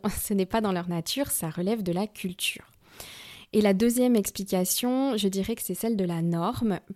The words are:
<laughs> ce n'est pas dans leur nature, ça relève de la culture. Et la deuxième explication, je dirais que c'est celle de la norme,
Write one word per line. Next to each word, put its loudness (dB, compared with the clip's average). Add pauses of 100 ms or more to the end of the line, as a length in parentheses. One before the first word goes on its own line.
<laughs> -2
ce -2
n'est 2
pas 0
dans 0
leur -4
nature, -2
ça -2
relève -2
de -2
la -2
culture. -6 (840)
Et 6
la 6
deuxième 4
explication, 0
je 2
dirais -2
que -12
c'est -4
celle 0
de 0
la -2
norme, 0 (180)